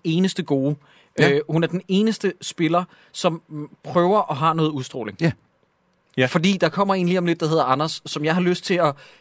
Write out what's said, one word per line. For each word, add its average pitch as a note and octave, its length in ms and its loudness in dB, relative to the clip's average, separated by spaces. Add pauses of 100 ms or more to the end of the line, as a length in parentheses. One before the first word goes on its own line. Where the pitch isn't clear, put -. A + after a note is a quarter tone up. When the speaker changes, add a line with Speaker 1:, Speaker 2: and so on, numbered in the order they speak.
Speaker 1:
eneste F3+ 400 0
gode. C#3+ 320 0 (440)
Speaker 2:
Ja. D3+ 120 6
Speaker 1:
Øh, C#3+ 180 2
hun D#3+ 140 2
er D#3+ 40 2
den F3 200 -4
eneste G3+ 540 0
spiller, E3+ 420 -2 (280)
som, E3 380 -2
mm, D3+ 180 -10 (160)
prøver F3 480 2
at D3 60 -6
have D#3+ 180 0
noget D#3+ 140 2
udstråling. B2+ 520 -8
Speaker 2:
Ja. E3 100 2 (840)
Speaker 3:
Ja. C3 80 4
Speaker 1:
Fordi F3+ 360 2
der E3 80 2
kommer G3 260 0
en F#3 120 0
lige F#3 100 2
om F3+ 80 0
lidt, E3+ 140 0
der D#3+ 80 -2
hedder D#3 160 2
Anders, C#3 420 -2
som - 200 -8
jeg D#3+ 80 0
har F3+ 80 0
lyst F3 240 0
til G3+ 80 -2
at, E3 200 2 (280)